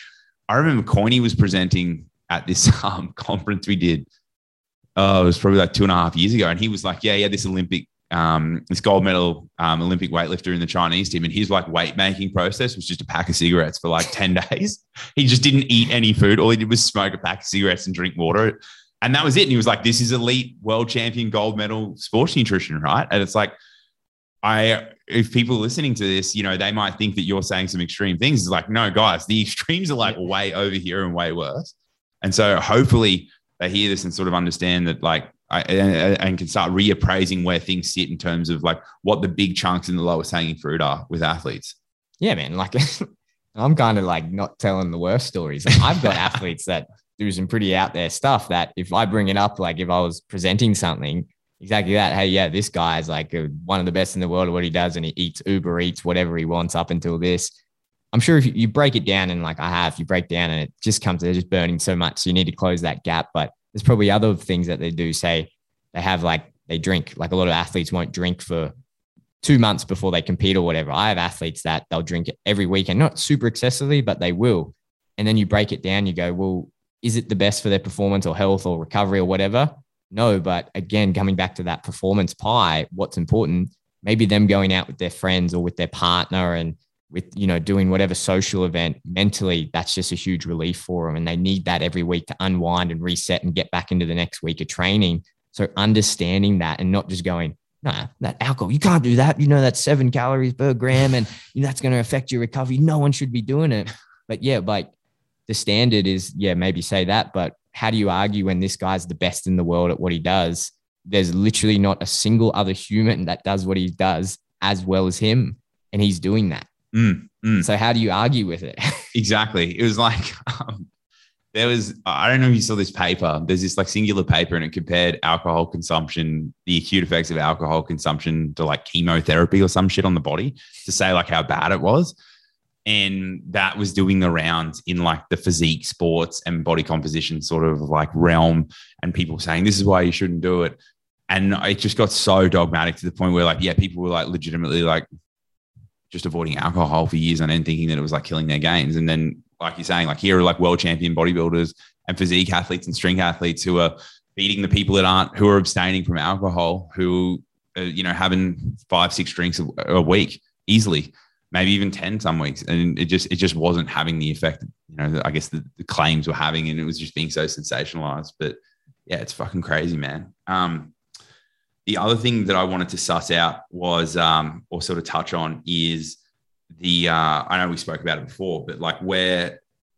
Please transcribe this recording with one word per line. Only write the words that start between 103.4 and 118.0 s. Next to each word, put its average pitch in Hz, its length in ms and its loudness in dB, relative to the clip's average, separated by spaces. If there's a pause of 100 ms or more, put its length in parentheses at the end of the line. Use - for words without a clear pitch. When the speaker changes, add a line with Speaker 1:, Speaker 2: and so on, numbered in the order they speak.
Speaker 2:
doing 139 300 0
it. 104 200 -2 (360)
But 101 140 -8
yeah, 127 160 0
like, 95 300 -2 (600)
the 110 60 -4
standard 107 520 4
is, 95 300 -2
yeah, 95 180 0
maybe 87 260 0
say 95 260 -2
that, 104 260 0
but 85 220 -4 (180)
how 110 180 -4
do 110 60 0
you 101 120 2
argue 101 360 0
when 92 160 0
this 95 160 -2
guy's 95 300 -4
the 87 100 -8
best 90 320 -2
in 92 80 2
the 90 80 2
world 87 260 2
at - 80 -2
what 87 140 -2
he 85 80 -2
does? 87 500 0 (340)
There's 92 300 0
literally 107 440 2
not 98 220 2
a 87 60 -6
single 113 480 2
other 98 160 0
human 107 540 -2
that 87 180 -6
does 95 240 -2
what 95 100 0
he 90 140 0
does 92 480 -2 (220)
as 95 240 0
well 95 240 2
as 90 100 -2
him, 107 380 0 (360)
and 104 80 0
he's 98 200 2
doing 98 300 0
that. - 180 -8 (260)
Speaker 1:
Mm, 110 340 2 (160)
mm. 107 200 2
Speaker 2:
So 104 120 2
how 113 160 2
do 117 80 2